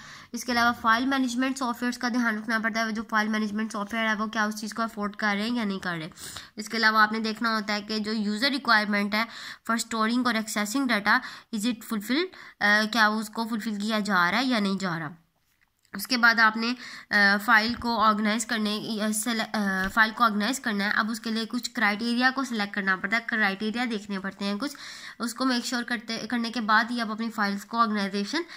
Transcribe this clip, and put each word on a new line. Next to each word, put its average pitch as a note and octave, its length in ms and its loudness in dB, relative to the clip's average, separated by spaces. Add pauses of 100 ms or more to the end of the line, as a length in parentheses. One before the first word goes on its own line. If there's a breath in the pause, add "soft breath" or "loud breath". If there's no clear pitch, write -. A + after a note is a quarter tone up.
(340 loud breath)
इसके A#3+ 180 -6
अलावा A#3 200 4
फाइल A#3 340 2
मैनेजमेंट C4 520 0
सॉफ्टवेयर्स A#3+ 400 -2
का B3 120 -2
ध्यान A#3 280 0
रखना A3 220 -2
पड़ता A3 200 -2
है, A3+ 120 0
जो G#3+ 100 -4
फाइल G#3+ 280 0
मैनेजमेंट G#3+ 420 -2
सॉफ्टवेयर A3 360 -2
है, G#3+ 80 2
वो G#3+ 120 -2
क्या G#3+ 180 0
उस G#3+ 100 -2
चीज़ G#3+ 180 -8
को - 80 -4
अफोर्ड G#3 340 -4
कर G#3 200 0
रहे G#3+ 140 -2
हैं B3 60 -2
या A#3 100 0
नहीं G3 140 -2
कर F3+ 180 -4
रहे। D#3 120 -6 (480 loud breath)
इसके G#3+ 200 -8
अलावा A3 260 6
आपने G#3+ 160 2
देखना A3 360 0
होता G#3 180 -2
है G#3 80 -2
कि G#3+ 180 -4
जो G#3+ 120 -2
यूजर G#3+ 400 0
रिक्वायरमेंट G#3+ 640 2
है A3+ 120 2 (440 loud breath)
for A3+ 140 0
storing A3+ 380 0
or A#3 100 2
accessing A3 540 -2
data, G#3+ 320 4 (360 loud breath)
is G#3 100 -2
it B3 100 2
fulfilled, A#3 500 -2 (360 loud breath)
अ, G#3 240 4
क्या G#3+ 260 4
उसको A3 340 -4
फुलफिल A3 320 -4
किया G#3+ 220 0
जा F#3+ 300 4
रहा G3+ 100 2
है C4+ 80 0
या B3 120 2
नहीं G3 180 0
जा F#3 200 -2
रहा। D#3+ 120 -6 (840)
उसके A3 220 -4
बाद A3+ 220 6
आपने, A3+ 360 4 (360 loud breath)
अ, G3+ 260 6
फाइल A3 380 4
को A#3 220 -2
ऑर्गेनाइज G#3+ 460 2
करने G#3+ 340 -2
या G#3+ 340 -2
सेले-, A3 440 -2
अ, G3 320 0
फाइल A3 240 4
को A#3 120 2
ऑर्गेनाइज G#3+ 360 2
करना G3+ 240 -2
है। G3+ 100 0
अब G#3+ 160 2
उसके A3+ 220 -6
लिए A3+ 140 -2
कुछ A#3+ 220 -6
क्राइटेरिया A#3 640 2
को C4+ 120 -2
सिलेक्ट G#3+ 300 -2
करना F#3+ 220 0
पड़ता G3 220 -2
है, A3+ 120 -2
क्राइटेरिया G#3+ 560 0
देखने G3+ 340 -4
पड़ते G3 260 -6
हैं G3+ 120 -2
कुछ, C#4+ 180 -6 (440 loud breath)
उसको A#3+ 260 -4
मेक A#3+ 200 2
श्योर A#3+ 180 -2
करते, A#3 340 -6
करने A#3 340 -4
के B3 100 -4
बाद A3 300 2
ही A#3+ 80 -4
आप A3 100 -4
अपनी A3 200 -4
फाइल्स G3+ 340 -2
को - 140 -6
ऑर्गेनाइजेशन, G#3 680 0 (120 loud breath)